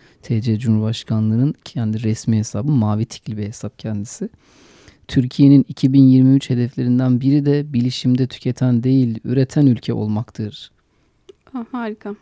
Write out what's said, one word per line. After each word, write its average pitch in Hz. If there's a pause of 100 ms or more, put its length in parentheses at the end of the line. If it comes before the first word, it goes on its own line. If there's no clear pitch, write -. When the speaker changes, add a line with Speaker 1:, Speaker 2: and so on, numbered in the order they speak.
(220)
Speaker 1:
T 113
C 110
Cumhurbaşkanlığı'nın 110 (100)
kendi 110
resmi 110
hesabı. 107
Mavi 107
tikli -
bir 104
hesap 107
kendisi. 110 (800)
"Türkiye'nin 139
iki 131
bin 139
yirmi 131
üç -
hedeflerinden 123
biri 139
de 147
bilişimde 127
tüketen 123
değil, 127
üreten 135
ülke 120
olmaktır." 107 (840)
Speaker 2:
Ha, 233
harika. 220